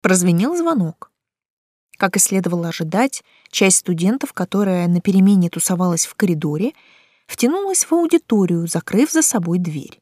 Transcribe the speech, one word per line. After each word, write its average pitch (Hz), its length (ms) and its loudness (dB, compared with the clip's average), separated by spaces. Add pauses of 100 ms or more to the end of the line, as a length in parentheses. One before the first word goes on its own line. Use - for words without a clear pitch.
Прозвенел 185 560 0
звонок. 311 560 -4 (840)
Как 190 180 -2
и - 20 0
следовало 175 500 -2
ожидать, 170 540 -4 (280)
часть 190 280 2
студентов, 190 540 -2
которая 185 560 -2
на 175 120 2
перемене 190 500 4
тусовалась 175 560 -2
в - 80 -16
коридоре, 165 580 -2 (540)
втянулась 370 580 -2
в - 80 -4
аудиторию, 208 720 2
закрыв 190 440 0
за 320 120 2
собой 175 360 0
дверь. 165 440 -6